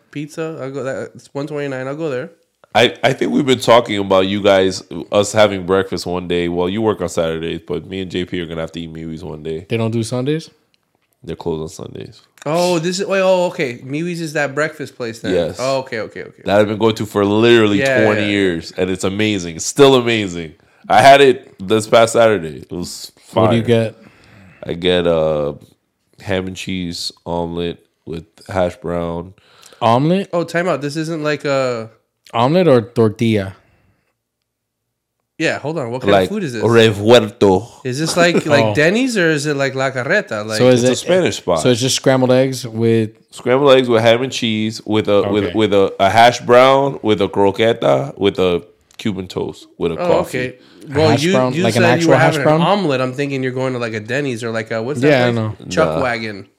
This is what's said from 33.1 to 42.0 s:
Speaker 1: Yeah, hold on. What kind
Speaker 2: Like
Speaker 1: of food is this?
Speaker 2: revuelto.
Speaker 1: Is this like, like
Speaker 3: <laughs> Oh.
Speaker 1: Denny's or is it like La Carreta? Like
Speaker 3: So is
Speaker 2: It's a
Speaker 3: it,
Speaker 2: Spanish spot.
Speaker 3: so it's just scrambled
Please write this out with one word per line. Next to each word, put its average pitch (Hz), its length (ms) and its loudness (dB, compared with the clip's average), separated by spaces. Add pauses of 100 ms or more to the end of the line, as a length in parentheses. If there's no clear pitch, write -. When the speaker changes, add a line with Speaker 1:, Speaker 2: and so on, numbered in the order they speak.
Speaker 1:
Yeah, 139 200 -2
hold 160 200 -8
on. 123 120 -6
What 123 100 -8
kind 101 120 0
Speaker 2:
Like 98 120 6
Speaker 1:
of 90 60 -2
food 202 140 -6
is 127 100 -6
this? 107 100 -6
Speaker 2:
revuelto. 110 1200 4
Speaker 1:
Is 127 140 -8
this 160 180 -4
like, 175 300 2
like 143 180 4
Speaker 3:
<laughs> 110 40 2
Oh. 104 60 -2
Speaker 1:
Denny's 220 440 0
or 165 120 2
is 143 140 -2
it 151 100 -2
like 135 200 -2
La 135 160 -2
Carreta? 127 560 -4
Like 110 100 -6
Speaker 3:
So 123 120 4
is 123 140 6
Speaker 2:
It's 123 60 2
a 123 40 2
Speaker 3:
it, 117 40 -2
Speaker 2:
Spanish 165 400 0
spot. 85 240 -2
Speaker 3:
so 95 100 0
it's 120 100 0
just 131 160 -2
scrambled 131 360 2